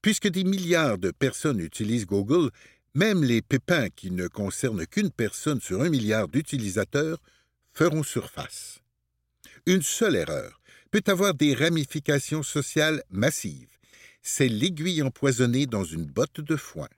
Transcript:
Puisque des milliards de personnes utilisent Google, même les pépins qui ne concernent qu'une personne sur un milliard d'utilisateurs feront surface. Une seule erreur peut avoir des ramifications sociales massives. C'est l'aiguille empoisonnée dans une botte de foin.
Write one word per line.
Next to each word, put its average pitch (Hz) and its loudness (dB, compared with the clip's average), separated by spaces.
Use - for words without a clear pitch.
Puisque 208 2
des 185 0
milliards 170 2
de 92 0
personnes 131 0
utilisent 104 -2
Google, 110 2
même 185 2
les 117 4
pépins 135 0
qui 90 -10
ne 90 -4
concernent 101 -4
qu'une 202 0
personne 120 -2
sur 92 -4
un 151 2
milliard 110 0
d'utilisateurs 139 -2
feront 156 2
surface. - -8
Une 185 4
seule 185 0
erreur 78 -4
peut 208 2
avoir 196 4
des 147 4
ramifications 151 0
sociales 151 0
massives. 95 -4
C'est - 0
l'aiguille 156 0
empoisonnée 131 2
dans 107 -2
une 80 -6
botte 73 -2
de 151 -2
foin. - -10